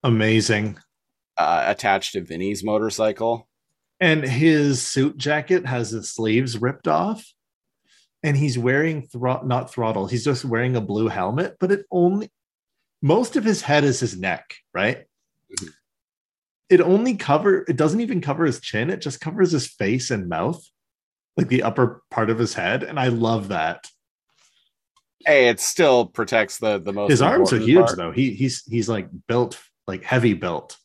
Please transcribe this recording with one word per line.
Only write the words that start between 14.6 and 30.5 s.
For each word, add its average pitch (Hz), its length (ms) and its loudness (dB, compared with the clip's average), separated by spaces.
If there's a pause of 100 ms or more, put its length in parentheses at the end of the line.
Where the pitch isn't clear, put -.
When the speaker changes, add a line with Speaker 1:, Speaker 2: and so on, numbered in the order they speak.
Speaker 1:
right? 101 260 0 (540)
Speaker 2:
Mm-hmm. - 140 -8 (1040)
Speaker 1:
It 180 100 8
only 208 360 2
cover, 185 500 0
it 147 100 0
doesn't 160 240 2
even 220 200 -2
cover 151 240 -4
his 131 160 -2
chin, 120 300 -4
it 190 100 -8
just 139 200 -10
covers 180 300 0
his 147 160 -2
face 120 460 -4
and 95 160 -4
mouth, 92 360 -6 (720)
like, - 120 0
the 123 160 0
upper 120 480 0
part 110 180 0
of 113 80 -2
his 117 160 -2
head, 98 300 -4
and 147 160 -8
I 127 80 2
love 113 400 -2
that. 82 400 -4 (1400)
Speaker 2:
Hey, 135 220 6
it 110 100 2
still 127 480 4
protects 110 520 -2
the, 107 200 -2
the 95 140 -6
most 101 180 -2
Speaker 1:
His 127 120 4
arms 233 300 2
are 120 40 2
Speaker 2:
important 110 120 0
Speaker 1:
huge, 175 180 6
Speaker 2:
part. - 100 -2
Speaker 1:
though. 85 160 -6
He, 123 220 0
he's, 127 320 -4
he's, 113 220 -4
like, 101 200 -4 (180)
built, 120 340 -2 (280)
like, 95 160 -10
heavy 117 300 2
built. 85 500 -6